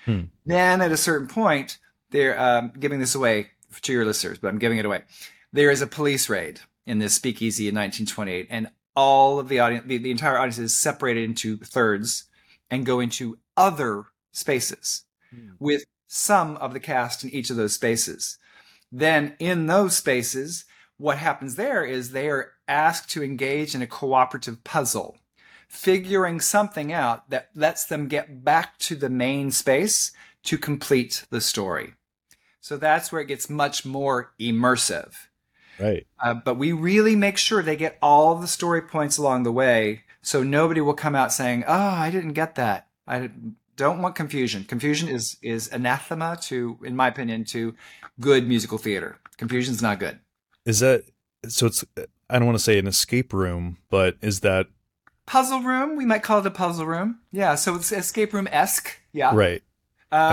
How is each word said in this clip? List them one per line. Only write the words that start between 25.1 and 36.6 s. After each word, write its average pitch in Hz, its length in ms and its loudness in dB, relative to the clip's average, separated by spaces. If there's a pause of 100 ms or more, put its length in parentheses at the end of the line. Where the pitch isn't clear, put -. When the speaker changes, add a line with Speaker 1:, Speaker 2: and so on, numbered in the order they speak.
Speaker 2:
figuring 185 720 0
something 185 540 0
out 127 360 -2
that 131 260 -6
lets 156 300 0
them 147 220 -4
get 143 360 -6
back 156 360 2
to - 160 -6
the 139 140 -2
main 131 420 0
space 147 600 2 (320)
to - 140 -2
complete 139 720 0
the 117 120 -4
story. 95 520 -4 (680)
So 147 160 -10
that's 156 340 2
where 160 100 -4
it 143 60 -8
gets 135 220 -8
much 147 360 -2
more 135 540 -2
immersive. 117 760 0 (640)
Speaker 1:
Right. 101 260 -2 (140)
Speaker 2:
Uh, 120 140 -2
but 120 240 -4
we 151 160 -2